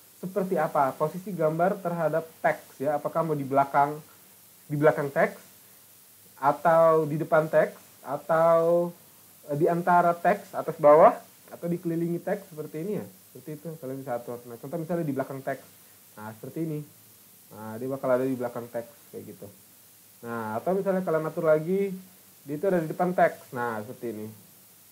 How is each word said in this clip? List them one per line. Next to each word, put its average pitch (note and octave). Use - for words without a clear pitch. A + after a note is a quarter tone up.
seperti F#3
apa? D3+
Posisi F3+
gambar E3
terhadap E3
teks, -
ya. D3
Apakah D3+
mau D#3
di C#3+
belakang, C#3+
di D3
belakang D3
teks, G3+
atau D#3+
di D3+
depan D#3
teks, E3
atau, E3
eh, D3
di D#3
antara F3
teks, G3
atas C#3+
bawah, D#3
atau -
dikelilingi E3+
teks -
seperti D3+
ini, G#3+
ya. -
Seperti C3
itu, E3+
kalian C3+
bisa B2
atur. A#2+
Nah, A#2+
contoh C#3+
misalnya E3+
di D3
belakang C3
teks. -
Nah, A2
seperti D3+
ini. D3+
Nah, A2
dia B2+
bakal C3+
ada C3
di C3+
belakang A#2+
teks, A#2
kayak G#2
gitu. G2+
Nah, A2+
atau F3+
misalnya F#3
kalian D#3+
atur E3
lagi, F#3
dia C#3+
itu G3
ada F3+
di D#3+
depan F3+
teks. -
Nah, A#2+
seperti A#2+
ini. G#2+